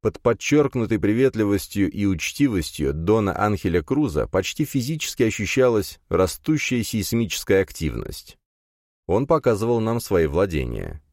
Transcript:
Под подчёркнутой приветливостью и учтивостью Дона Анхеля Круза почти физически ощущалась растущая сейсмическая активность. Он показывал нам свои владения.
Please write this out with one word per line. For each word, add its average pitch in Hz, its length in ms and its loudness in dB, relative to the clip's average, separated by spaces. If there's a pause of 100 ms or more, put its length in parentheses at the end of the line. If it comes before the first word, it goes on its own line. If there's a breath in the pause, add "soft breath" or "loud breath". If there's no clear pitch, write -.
Под - 200 -4
подчёркнутой 120 760 0
приветливостью 104 920 2
и 101 140 -4
учтивостью 90 880 0
Дона 98 440 0
Анхеля 95 440 0
Круза 104 460 -2
почти - 360 -2
физически 143 600 -2
ощущалась 113 840 0
растущая 117 760 0
сейсмическая 104 800 0
активность. - 760 -6 (680)
Он 113 200 0
показывал 117 540 2
нам 113 180 -2
свои 87 260 2
владения. 67 760 -2 (120)